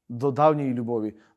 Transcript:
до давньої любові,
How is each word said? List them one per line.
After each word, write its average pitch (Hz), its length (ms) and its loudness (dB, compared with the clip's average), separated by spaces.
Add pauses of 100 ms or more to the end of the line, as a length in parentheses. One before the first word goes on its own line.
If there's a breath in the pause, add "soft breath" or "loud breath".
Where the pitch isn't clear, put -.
до 123 220 -2
давньої 143 420 2
любові, 113 420 -4 (220 soft breath)